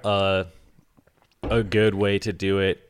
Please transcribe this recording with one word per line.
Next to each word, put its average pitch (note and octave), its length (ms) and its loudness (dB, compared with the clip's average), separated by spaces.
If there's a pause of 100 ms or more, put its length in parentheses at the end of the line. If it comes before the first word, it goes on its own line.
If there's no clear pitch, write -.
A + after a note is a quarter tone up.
a, G2 420 0 (960)
a A2+ 220 0
good G#2+ 300 2
way G2+ 260 0
to G#2+ 120 -6
do F#2+ 280 -2
it? F#2+ 300 -2